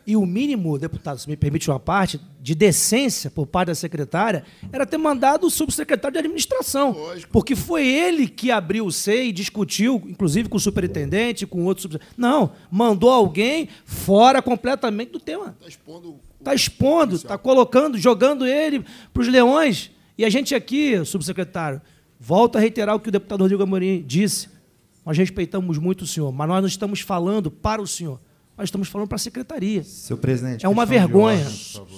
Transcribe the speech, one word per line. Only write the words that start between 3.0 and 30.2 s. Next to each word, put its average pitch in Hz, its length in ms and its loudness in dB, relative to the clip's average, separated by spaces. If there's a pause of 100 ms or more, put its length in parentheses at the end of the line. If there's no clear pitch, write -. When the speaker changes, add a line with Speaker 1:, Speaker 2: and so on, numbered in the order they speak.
Speaker 1:
por 151 180 -4
parte 180 220 0
da 170 60 -4
secretária, 165 720 -4 (280)
era 262 140 -2
ter 320 120 -4
mandado 294 480 2
o - 40 2
subsecretário 285 600 -2
de 330 80 -4
administração. 302 720 -2
Speaker 2:
Lógico. 165 400 -10
Speaker 1:
Porque 226 240 2
foi 311 300 -2
ele 302 420 2
que 240 240 -4
abriu 208 340 -2
o 170 60 -2
sei 240 380 0
e - 20 -4
discutiu, 202 760 -2
inclusive 185 420 0
com 233 80 -4
o 180 40 0
superintendente, 196 840 -2
com 175 180 -4
outro 185 180 -2
subse-, 156 180 -10 (160)
não, 247 360 2 (180)
mandou 214 400 4
alguém 233 580 2 (160)
fora 240 560 6
completamente 247 720 -2
do 359 80 -12
tema. 320 420 -12
Speaker 2:
Tá - 60 -20
expondo 170 440 -20
o 143 100 -20 (240)
Speaker 1:
Tá 277 100 -2
expondo, 285 540 2
Speaker 2:
policial. 180 220 -4
Speaker 1:
tá 202 60 -4
colocando, 254 600 4
jogando 254 480 2
ele 285 380 0 (280)
pros 240 140 -2
leões. 254 640 4 (260)
E 208 80 0
a 220 60 2
gente 262 240 0
aqui, 247 500 0
subsecretário, 156 760 -6 (400)
volto 196 360 2
a 220 40 4
reiterar 214 340 0
o 208 60 -2
que 214 80 -10
o 208 40 -2
deputado 196 280 -2
Rodrigo 190 240 2
Amorim 190 420 -2
disse. 160 420 -2 (560)
Nós 156 140 -2
respeitamos 185 600 -2
muito 180 240 -4
o 170 40 -8
senhor, 147 240 -4
mas 139 160 -4
nós 185 140 0
não 190 80 0
estamos 202 320 -6
falando 180 500 -2
para 214 320 -4
o 196 60 -8
senhor. 147 320 -10 (360)
Nós 202 120 -8
estamos 196 200 -6
falando 208 200 -8
para 226 80 -8
a - 40 -6
secretaria. 220 600 -6
Speaker 3:
Senhor - 360 -12
presidente, 127 460 -4